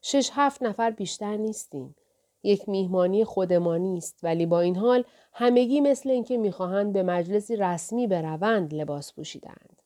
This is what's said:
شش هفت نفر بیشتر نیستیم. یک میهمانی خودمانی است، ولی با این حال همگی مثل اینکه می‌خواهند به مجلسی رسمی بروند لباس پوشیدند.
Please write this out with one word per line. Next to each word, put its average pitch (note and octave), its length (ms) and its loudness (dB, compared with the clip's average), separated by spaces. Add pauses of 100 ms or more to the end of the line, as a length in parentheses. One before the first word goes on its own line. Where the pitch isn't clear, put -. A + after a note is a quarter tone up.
شش - 300 0
هفت C#4 300 0
نفر A3+ 280 -2
بیشتر G#3 460 -6
نیستیم. F#3 600 -8 (460)
یک G3+ 260 2
میهمانی F#3+ 560 2
خودمانی F3+ 720 0
است، - 240 -12
ولی E3 240 0
با E3+ 140 4
این F3 160 2
حال B3 280 2 (280)
همگی B3 480 4
مثل C#4 300 2
اینکه B3 280 0
می‌خواهند G3 540 -2
به G3 100 2
مجلسی F#3 540 0
رسمی G3+ 500 -2
بروند E3+ 680 -2
لباس D3 400 -8
پوشیدند. - 720 -18